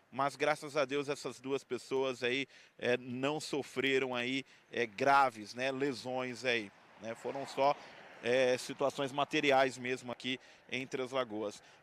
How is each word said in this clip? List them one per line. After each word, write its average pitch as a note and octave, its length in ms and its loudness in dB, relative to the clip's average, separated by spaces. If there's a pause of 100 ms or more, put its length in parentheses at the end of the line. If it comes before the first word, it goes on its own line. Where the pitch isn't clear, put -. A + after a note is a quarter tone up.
(120)
mas C3+ 240 0
graças D3 400 -2
a D3+ 80 4
Deus C3+ 240 -2
essas C#3 320 -6
duas C3+ 240 -4
pessoas C3 600 -2
aí, B2+ 240 0 (320)
é, B2 180 2
não C3 420 -2
sofreram C3 760 0
aí, B2+ 280 -2 (280)
é, A#2+ 160 0
graves, B2 640 4
né? B2+ 180 -2
Lesões B2+ 760 -4
aí, A2+ 260 0 (280)
né? A2+ 140 -8
Foram C3 320 -6
só, C#3 300 2 (480)
é, B2+ 340 4
situações C#3 540 -4
materiais C3+ 640 4
mesmo B2 340 -6
aqui B2+ 280 -6 (320)
em B2+ 160 -6
Três C3 240 -6
Lagoas. A2 500 -4 (220)